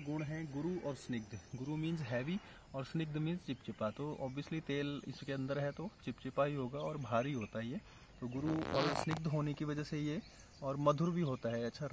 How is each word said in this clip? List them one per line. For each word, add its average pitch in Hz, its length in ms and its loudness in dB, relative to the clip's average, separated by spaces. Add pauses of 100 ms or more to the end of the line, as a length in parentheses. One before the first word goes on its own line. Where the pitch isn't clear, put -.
गुण 151 180 0
हैं 156 300 -4
गुरु 156 360 0
और 135 60 -2
स्निग्ध। 110 440 -4 (160)
गुरु 131 200 -2
means 160 260 0
heavy 127 380 0 (360)
और 135 100 -2
स्निग्ध 156 320 0
means 160 280 0
चिपचिपा। 113 440 -2
तो 143 340 -4
obviously 147 400 -2
तेल 143 440 0
इसके 139 260 -4
अंदर 135 260 0
है 143 120 2
तो 160 180 -4 (160)
चिपचिपा 135 400 2
ही 147 100 2
होगा 135 240 -2
और 156 180 -2
भारी 123 360 2
होता 113 260 -2
है 113 80 -2
ये। 156 140 -4 (400)
तो 123 60 -4
गुरु 135 220 0
और 160 540 4
स्निग्ध 160 240 2
होने 147 260 2
की 151 120 -2
वजह 147 180 0
से 147 160 -2
ये, 151 220 0 (420)
और 139 140 0
मधुर 147 340 8
भी 170 100 4
होता 131 280 2
है। 117 140 2
अच्छा, 135 280 -2